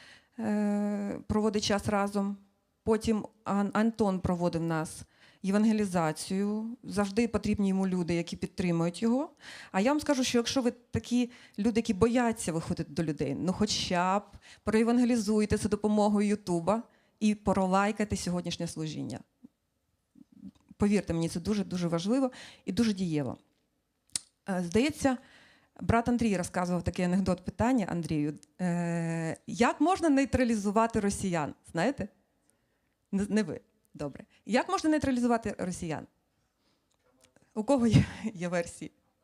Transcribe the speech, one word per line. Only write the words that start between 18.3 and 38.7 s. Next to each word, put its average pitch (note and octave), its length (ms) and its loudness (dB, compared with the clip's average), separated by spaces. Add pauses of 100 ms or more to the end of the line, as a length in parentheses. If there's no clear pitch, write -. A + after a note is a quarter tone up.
служіння. D3 520 -8 (1600)
Повірте G3+ 360 2
мені, E3 160 0
це F3+ 100 -6
дуже-дуже F3+ 480 -2
важливо G#3+ 440 0 (340)
і G3+ 60 -6
дуже A3 220 0
дієво. D#3 440 -2 (1120)
Е, F3+ 160 -2
здається, B3+ 520 0 (640)
брат A#3 280 2
Андрій A3+ 280 2
розказував F3+ 460 -2
такий F3+ 220 0
анекдот: F3+ 400 0
питання A3+ 440 0
Андрію. D3+ 440 -2 (280)
Е, E3+ 760 -2 (100)
як C4 340 0
можна E4+ 280 4
нейтралізувати A3+ 880 2
росіян? F#3 540 -2 (180)
Знаєте? G3+ 360 -2 (1040)
Не, G3 180 0
не G#3 140 2
ви. D#3 160 -8 (340)
Добре. D3 300 -10 (220)
Як C#4 240 0
можна F4 200 0
нейтралізувати A#3+ 680 0
росіян? F3 500 -6 (1500)
У G#3+ 100 -4
кого A#3+ 240 4
є, G#3 180 8 (280)
є F3 140 -6
версії? F3 440 -4 (320)